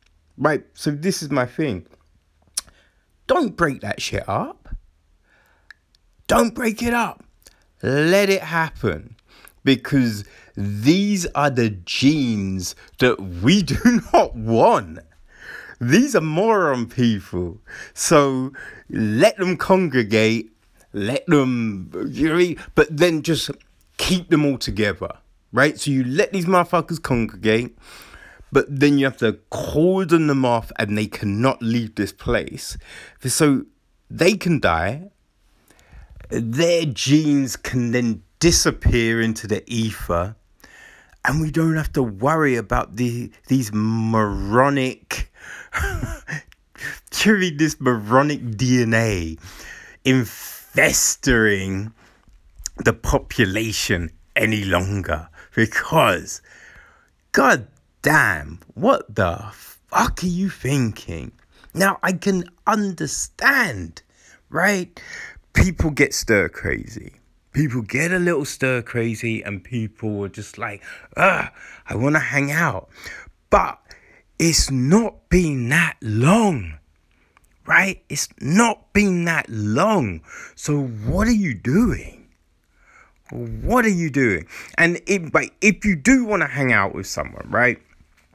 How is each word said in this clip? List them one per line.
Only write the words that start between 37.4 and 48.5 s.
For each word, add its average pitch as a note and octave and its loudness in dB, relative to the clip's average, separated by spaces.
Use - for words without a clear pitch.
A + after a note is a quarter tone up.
can A#2+ -2
then A#2 0
disappear A#2 2
into A2 -2
the G2+ -2
ether. G#2+ -4
And D3 0
we D#3 -2
don't D#3+ 0
have D#3 -4
to C#3+ 2
worry B2+ 0
about A2+ -4
the, A#2+ -4
these B2+ 0
moronic, A2 0
<laughs> - -10
truly F#3+ 2
this D3+ -2
moronic B2 0